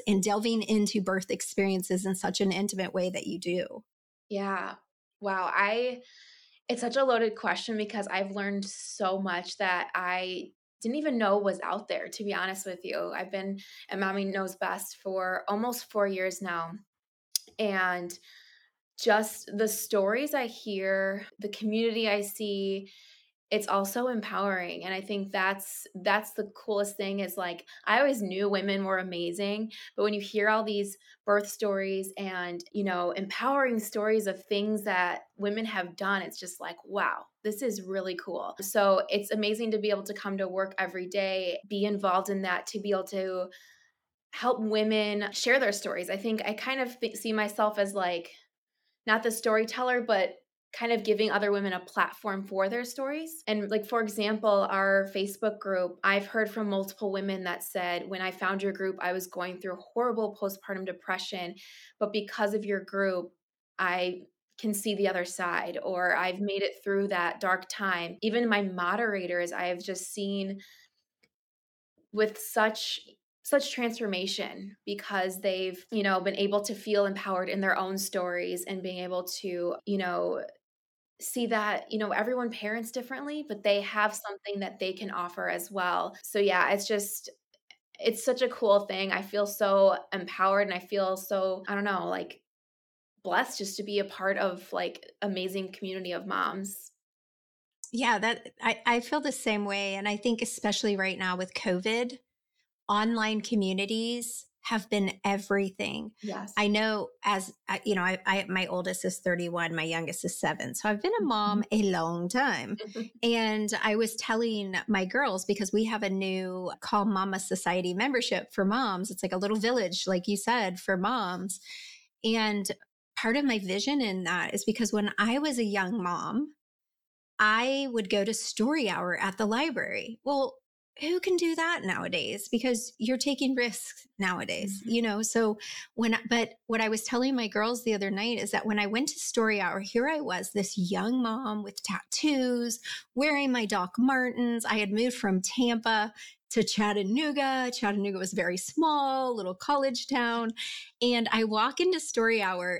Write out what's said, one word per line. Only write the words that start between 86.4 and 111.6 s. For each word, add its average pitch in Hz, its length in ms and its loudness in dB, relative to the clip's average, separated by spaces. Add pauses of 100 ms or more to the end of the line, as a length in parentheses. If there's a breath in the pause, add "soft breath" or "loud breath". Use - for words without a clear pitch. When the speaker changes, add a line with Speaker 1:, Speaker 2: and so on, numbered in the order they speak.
Speaker 2:
it's 202 160 2
just, 202 420 -2 (680)
it's 220 260 0
such 247 160 2
a 247 80 4
cool 202 380 6
thing. 190 260 -2
I 180 80 2
feel 202 260 0
so 196 500 6 (160)
empowered, 190 540 2
and 190 60 -2
I 180 60 -4
feel 190 380 0
so, 190 500 -2
I 202 80 -2
don't 202 100 0
know, 185 220 0
like, 180 340 -6 (840)
blessed 226 340 0
just 196 200 -6
to 208 60 -4
be 202 160 -2
a 196 60 2
part 196 320 -2
of, 185 360 -2
like, 180 360 -4 (120)
amazing 190 500 -2
community 185 400 -8
of 185 160 -6
moms. 196 640 -4 (1040)
Speaker 1:
Yeah, 233 260 2
that, 226 300 -2 (120)
I, 226 240 -2
I 240 140 4
feel 294 220 0
the 277 100 -2
same 214 320 -2
way, 196 320 -2
and 196 120 -4
I 208 100 0
think 226 240 0
especially 208 560 0
right 190 200 0
now 185 200 0
with 185 160 -6
covid, 220 640 0 (720)
online 220 520 2
communities 220 1040 0 (160)
have 220 280 -2
been 196 240 2 (100)
everything. 202 880 0 (120)
Speaker 2:
Yes. 202 340 -8
Speaker 1:
I 208 100 4
know 214 420 2 (140)
as, 196 300 0 (160)
I, 196 160 -2
you 208 80 2
know, 185 80 2
I, 185 240 2
I, 190 240 2
my 185 160 0
oldest 185 400 -2
is 185 140 -4
thirty-one, 170 560 0
my 160 80 0
youngest 165 420 -4
is - 140 -6
seven, 151 340 -2
so - 160 -2
I've 208 140 0
been 381 160 2
a 415 40 0
mom 214 380 2 (100)